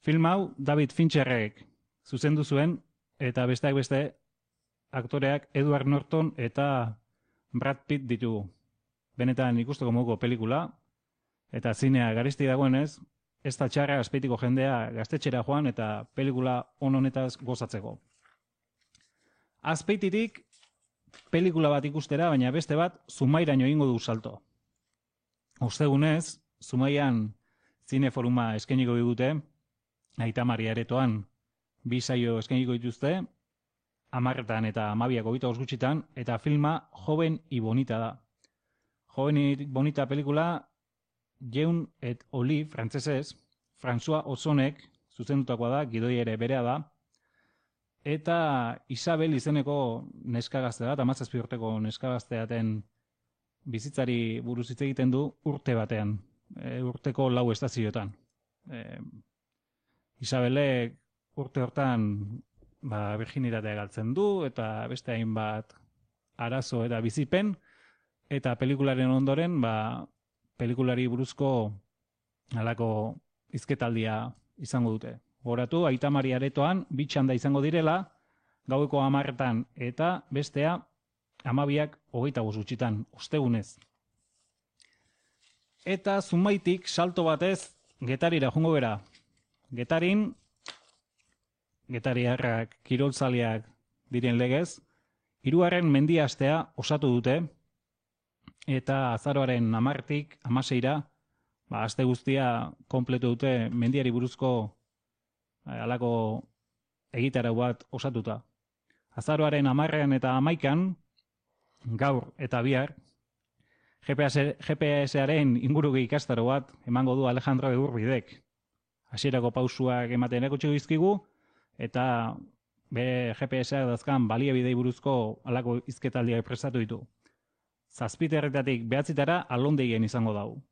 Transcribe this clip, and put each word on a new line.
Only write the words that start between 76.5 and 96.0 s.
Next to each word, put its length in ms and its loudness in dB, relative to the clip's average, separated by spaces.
bi 160 -2
txanda 260 2
izango 320 2
direla, 380 2
gaueko 320 2
hamarretan 640 0
eta 560 -2
bestea 440 -2
hamabiak 520 0
hogeita 300 -2
bost 180 -4
gutxitan, 460 -4
ostegunez. 640 -2
Eta 340 0
Zumaitik 680 2
salto 360 0
batez 480 0
Getarira 480 2
joango 220 4
gera. 260 2
Getarin, 600 0
getariarrak 960 0
kiroltzaleak 800 0
diren 280 2
legez, 440 0
hirugarren 480 4
mendiastea 840 2